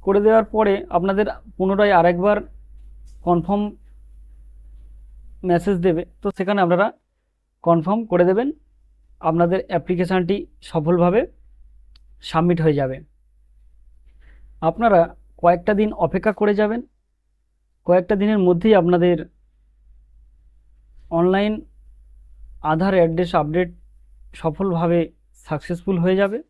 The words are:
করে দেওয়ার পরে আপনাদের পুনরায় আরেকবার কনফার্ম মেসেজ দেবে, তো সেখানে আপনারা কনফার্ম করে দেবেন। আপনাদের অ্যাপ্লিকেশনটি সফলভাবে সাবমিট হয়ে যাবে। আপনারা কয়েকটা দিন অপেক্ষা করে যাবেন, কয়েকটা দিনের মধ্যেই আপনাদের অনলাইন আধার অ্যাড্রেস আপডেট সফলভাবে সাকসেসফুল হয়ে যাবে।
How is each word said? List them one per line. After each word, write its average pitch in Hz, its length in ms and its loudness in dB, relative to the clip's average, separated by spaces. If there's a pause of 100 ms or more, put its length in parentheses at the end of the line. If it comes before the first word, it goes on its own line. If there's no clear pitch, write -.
করে 196 200 2
দেওয়ার 220 280 4
পরে 214 200 2 (240)
আপনাদের 196 280 0 (320)
পুনরায় 196 420 2
আরেকবার 180 380 2 (880)
কনফার্ম 175 360 0 (1900)
মেসেজ 175 260 0 (100)
দেবে, 175 180 0 (180)
তো 202 60 -6 (100)
সেখানে 202 280 -2
আপনারা 180 220 2 (760)
কনফার্ম 170 360 0 (120)
করে 175 180 4
দেবেন। 226 180 0 (720)
আপনাদের 170 380 0 (100)
অ্যাপ্লিকেশনটি 180 680 -2 (320)
সফলভাবে 175 520 0 (1040)
সাবমিট 170 380 0
হয়ে 156 180 0
যাবে। 131 180 -6 (1600)
আপনারা 185 380 2 (420)
কয়েকটা 175 380 2
দিন 214 100 2 (160)
অপেক্ষা 190 280 -2
করে 208 280 0
যাবেন, 220 200 -2 (1080)
কয়েকটা 180 340 2
দিনের 208 260 0
মধ্যেই 180 340 4
আপনাদের 175 360 2 (2000)
অনলাইন 196 340 0 (1160)
আধার 185 260 0
অ্যাড্রেস 170 340 0 (100)
আপডেট 165 280 -2 (720)
সফলভাবে 170 580 -2 (480)
সাকসেসফুল 175 560 -6
হয়ে 190 180 2
যাবে। 202 160 -2 (120)